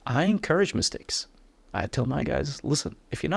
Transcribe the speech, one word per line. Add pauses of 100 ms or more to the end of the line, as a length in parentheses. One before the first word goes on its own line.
I
encourage
mistakes. (480)
I
tell
my
guys,
"Listen, (140)
if
you're